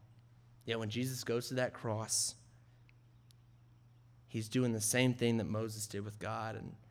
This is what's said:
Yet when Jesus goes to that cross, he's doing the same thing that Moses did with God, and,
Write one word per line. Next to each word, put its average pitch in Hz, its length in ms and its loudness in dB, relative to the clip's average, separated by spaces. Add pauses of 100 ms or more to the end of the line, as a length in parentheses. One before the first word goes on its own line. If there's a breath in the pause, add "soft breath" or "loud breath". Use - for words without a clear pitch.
(640)
Yet 113 140 0
when 113 120 -2
Jesus 127 340 -2
goes 120 240 0
to 131 60 -6
that 127 200 2
cross, 110 600 -2 (1900 soft breath)
he's 110 200 -4
doing 127 240 4
the 110 80 0
same 127 320 4
thing 120 260 4
that 107 60 0
Moses 107 420 -2
did 101 180 -6
with 104 140 -10
God, 110 380 -4
and, - 200 -10 (140 soft breath)